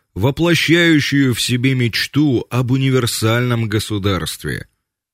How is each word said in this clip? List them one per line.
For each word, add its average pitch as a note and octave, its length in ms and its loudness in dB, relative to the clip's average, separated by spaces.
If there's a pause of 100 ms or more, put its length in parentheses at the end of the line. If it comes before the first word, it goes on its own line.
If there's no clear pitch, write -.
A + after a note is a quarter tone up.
(140)
воплощающую D3 1200 2
в - 60 -4
себе B2 340 0
мечту B2+ 760 0
об A#2+ 200 -2
универсальном A#2+ 960 0
государстве. F#2+ 1000 -4 (460)